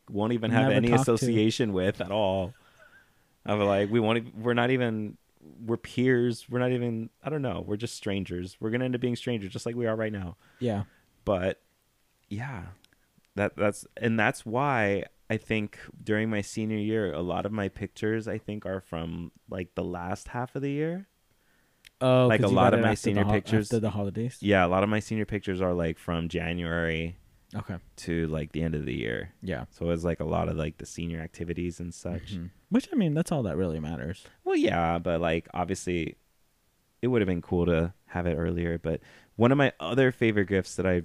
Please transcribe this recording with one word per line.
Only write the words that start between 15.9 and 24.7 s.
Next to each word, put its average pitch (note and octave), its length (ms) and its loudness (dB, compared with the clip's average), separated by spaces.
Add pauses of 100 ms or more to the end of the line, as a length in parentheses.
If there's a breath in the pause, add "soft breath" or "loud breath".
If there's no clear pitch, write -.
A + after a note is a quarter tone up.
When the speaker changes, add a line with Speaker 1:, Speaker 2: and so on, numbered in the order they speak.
Speaker 1:
during G#2+ 280 0
my G#2 120 -2
senior A2 340 -4
year, G#2 360 0
a D#2+ 100 -4
lot F2+ 240 -2
of G2+ 60 -6
my G#2 160 -2
pictures, G#2+ 600 -4
I G#2 100 -4
think, G#2 280 -10
are F#2+ 140 -4
from, E2 520 -8 (160)
like, F#2 260 -8
the F2+ 80 -2
last F2 460 -6
half B2 260 -6
of C#3 80 -6
the C#3 80 -2
year. E3 380 -4 (920)
Speaker 2:
Oh, B2+ 260 6
Speaker 1:
Like, A2 140 6
Speaker 2:
'cause G#2 100 4
Speaker 1:
a - 20 4
Speaker 2:
you - 40 6
Speaker 1:
lot F#2 100 8
Speaker 2:
got G2+ 80 6
Speaker 1:
of A2+ 60 4
Speaker 2:
it - 20 4
Speaker 1:
my A2 80 4
Speaker 2:
after G#2 60 2
the - 60 -6
Speaker 1:
senior G2+ 220 2
Speaker 2:
hol-, G#2 80 2
Speaker 1:
pictures. G#2 400 2
Speaker 2:
after A2+ 80 4
the G#2 100 2
holidays? G2+ 500 -4
Speaker 1:
Yeah, F#2+ 260 6
a - 20 4
lot F#2 140 4